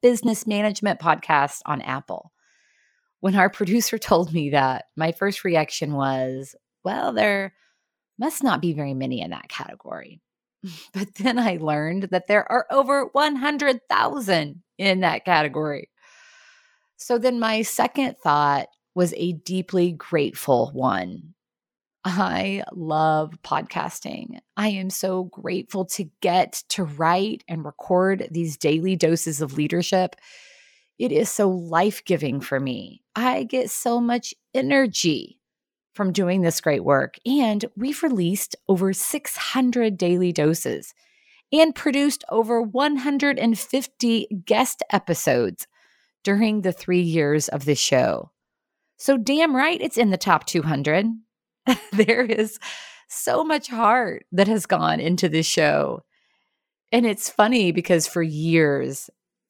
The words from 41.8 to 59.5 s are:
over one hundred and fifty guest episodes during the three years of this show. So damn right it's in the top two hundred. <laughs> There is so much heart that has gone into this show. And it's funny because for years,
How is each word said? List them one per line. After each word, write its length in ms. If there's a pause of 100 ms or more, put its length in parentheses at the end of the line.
over 340
one 360
hundred 420
and 180
fifty 720 (180)
guest 460
episodes 760 (580)
during 360
the 100
three 300
years 480
of 160
this 160
show. 500 (640)
So 200
damn 400
right 260
it's 160
in 120
the 60
top 300
two 160
hundred. 440 (600)
<laughs> 260
There 300
is 380 (480)
so 340
much 240
heart 640
that 160
has 200
gone 340
into 280
this 180
show. 580 (880)
And 140
it's 220
funny 440
because 340
for 160
years, 880 (400)